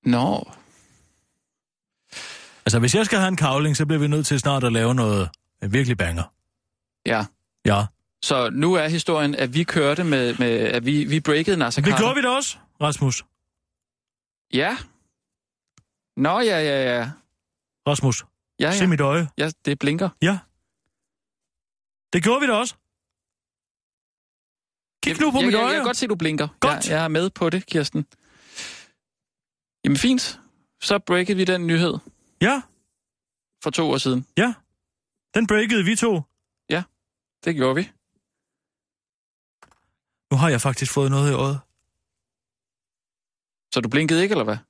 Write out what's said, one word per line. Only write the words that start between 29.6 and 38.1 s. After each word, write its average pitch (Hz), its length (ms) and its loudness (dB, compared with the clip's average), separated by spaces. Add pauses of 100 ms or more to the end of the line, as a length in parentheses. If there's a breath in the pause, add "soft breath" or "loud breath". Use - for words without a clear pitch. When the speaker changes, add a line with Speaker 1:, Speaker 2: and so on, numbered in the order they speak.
Speaker 1:
Jamen 143 140 2
fint. - 420 0 (420)
Så 202 180 0
breakede 180 380 0
vi 185 80 2
den 180 220 -2
nyhed. 165 300 0 (440)
Speaker 2:
Ja. 247 200 2 (1000)
Speaker 1:
For 151 60 -2
to 156 220 0
år 135 60 0
siden. 131 280 -2 (120)
Speaker 2:
Ja. 233 160 2 (800)
Den 220 140 2
breakede 214 380 2
vi 180 100 2
to. 196 260 0 (480)
Speaker 1:
Ja, 170 140 0 (600)
det 170 100 -2
gjorde 131 200 0
vi. 185 140 -4 (2500)